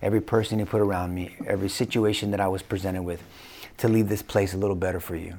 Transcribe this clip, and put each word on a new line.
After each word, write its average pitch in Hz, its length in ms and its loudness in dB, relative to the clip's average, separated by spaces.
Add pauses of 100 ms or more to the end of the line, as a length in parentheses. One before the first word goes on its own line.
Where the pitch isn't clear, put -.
every 104 200 4
person 110 380 0
He 104 60 0
put 104 160 0
around 90 340 2
me, 90 220 -6 (100)
every 98 220 0
situation 107 640 0
that 101 100 0
I 98 80 2
was 95 140 -2
presented 92 400 -4
with, 87 200 -6 (560)
to 117 100 2
leave 110 200 6
this 104 140 -2
place 98 320 0
a - 20 -4
little 98 200 0
better 90 240 -2
for 87 160 -8
you. 87 220 -8